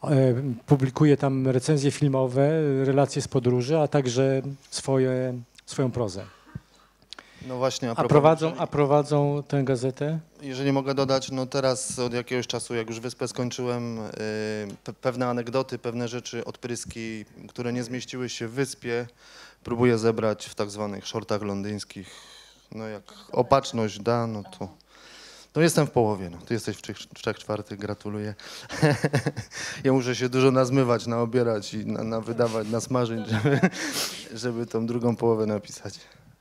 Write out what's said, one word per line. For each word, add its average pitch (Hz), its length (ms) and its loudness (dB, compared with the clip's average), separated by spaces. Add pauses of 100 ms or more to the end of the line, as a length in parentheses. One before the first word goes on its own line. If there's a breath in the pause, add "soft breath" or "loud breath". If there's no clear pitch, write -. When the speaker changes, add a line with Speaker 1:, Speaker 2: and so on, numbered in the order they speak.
Speaker 1:
e, 139 40 -4 (580)
publikuje 143 500 6
tam 135 320 0
recenzje 135 420 2
filmowe, 135 600 2 (340)
relacje 135 380 2
z - 60 -6
podróży, 123 500 2
a 147 100 4
także 135 540 2 (280)
swoje, 127 640 0 (320)
swoją 131 240 0
prozę. 101 340 -4 (1200 loud breath)
Speaker 2:
No 127 100 -8
właśnie, 127 320 0
a 113 40 -2
Speaker 1:
A - 20 -2
Speaker 2:
propos 160 160 0
Speaker 1:
prowadzą, 151 360 8
Speaker 2:
jeżeli 165 160 -4
Speaker 1:
a - 40 -2
prowadzą 143 840 2
tę 139 160 0
gazetę? 135 540 -2 (240)
Speaker 2:
Jeżeli 139 300 -2
mogę 135 220 0
dodać, 135 360 0
no 131 160 -4
teraz 131 520 -2
od 120 160 -2
jakiegoś 123 320 -2
czasu, 120 280 -6
jak 113 140 -4
już 113 120 -8
Wyspę 123 280 -6
skończyłem, 120 680 -4
y, 110 40 -8 (840)
pe-, 123 160 -12
pewne 123 280 -2
anegdoty, 123 500 -2
pewne 120 300 -6
rzeczy, 117 360 -8
odpryski, 113 800 -8 (240)
które 120 240 -6
nie 123 120 -2
zmieściły 123 440 -8
się 113 200 -8
w 113 40 -10
Wyspie, 120 540 -4 (580 loud breath)
próbuję 117 340 4
zebrać 107 480 0
w - 80 -16
tak 104 160 -4
zwanych 104 360 -6
shortach 104 360 -4
londyńskich. 101 680 -6 (640 loud breath)
No 110 140 -10
jak 104 160 -12 (300)
opatrzność 117 680 2
da, 117 260 0
no 110 160 -6 (160)
to, 101 100 -8 (840 loud breath)
no 151 80 4
jestem 160 240 4
w 143 40 -6
połowie, 104 400 2
no. 85 160 -14
Ty 120 80 -2
jesteś 107 220 -4
w - 60 -20
trzech, - 160 -10
w - 160 -18
trzech - 240 -6
czwartych, 104 400 -8
gratuluję. 104 560 -8 (680 loud breath)
<laughs> - 800 -4
Ja 131 80 4
muszę 123 240 2
się 123 120 -2
dużo 131 220 6
nazmywać, 127 560 4
naobierać 117 680 0
i 107 120 -4
na-, 110 180 -4
nawydawać, 113 640 -2
nasmażyć, 113 600 0
<laughs> - 20 -4
żeby, 120 300 2 (760 loud breath)
żeby 117 320 -4
tą 113 200 -2
drugą 117 300 0
połowę 110 300 2
napisać. - 540 -6 (400)